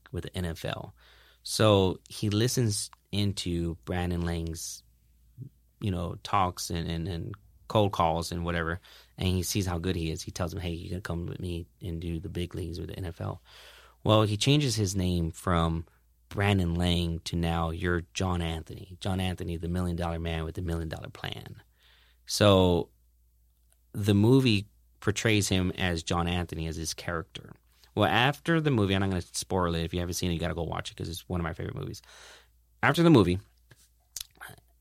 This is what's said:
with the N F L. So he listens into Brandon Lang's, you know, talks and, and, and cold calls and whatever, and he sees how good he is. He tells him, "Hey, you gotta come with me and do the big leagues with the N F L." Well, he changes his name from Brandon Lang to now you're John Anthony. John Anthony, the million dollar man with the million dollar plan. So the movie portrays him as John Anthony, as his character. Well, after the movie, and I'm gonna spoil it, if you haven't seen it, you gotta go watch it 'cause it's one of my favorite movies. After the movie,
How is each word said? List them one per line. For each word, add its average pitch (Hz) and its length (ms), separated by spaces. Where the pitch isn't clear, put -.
with 87 120
the - 120
N 90 80
F 85 200
L. - 300
So 98 680
he - 220
listens 110 600
into 87 720
Brandon 87 380
Lang's, 82 600
you 104 100
know, 87 320
talks 92 480
and, 85 200
and, 82 180
and 87 260
cold 101 240
calls 82 400
and 87 120
whatever, 85 360
and 90 100
he 90 140
sees 95 240
how 87 120
good 87 180
he 82 140
is. 82 120
He - 80
tells 87 220
him, 92 80
"Hey, 87 120
you 85 180
gotta 92 100
come 85 260
with 98 140
me 85 260
and 82 180
do 85 200
the 92 80
big 87 260
leagues 87 240
with 85 100
the - 80
N 95 80
F 82 160
L." 98 220
Well, 110 200
he 107 140
changes 135 400
his 101 180
name 90 380
from 82 540
Brandon 98 460
Lang 87 500
to - 120
now 85 340
you're 87 420
John 90 300
Anthony. 82 580
John 92 200
Anthony, 90 360
the 85 120
million 87 280
dollar 85 220
man 82 260
with 82 120
the 92 60
million 82 260
dollar - 200
plan. - 540
So 92 600
the 104 220
movie 110 520
portrays 104 480
him 92 300
as 87 240
John 87 240
Anthony, 87 400
as 80 100
his 80 180
character. - 580
Well, 104 160
after 139 500
the 151 120
movie, 98 220
and 98 100
I'm 95 60
gonna 90 120
spoil 87 420
it, 82 100
if 82 100
you 90 60
haven't 87 140
seen 90 160
it, 85 40
you 82 60
gotta 82 140
go 82 100
watch 82 260
it - 60
'cause 92 120
it's 85 200
one 87 120
of 85 40
my 80 80
favorite 90 240
movies. - 260
After 156 200
the 170 80
movie, 92 280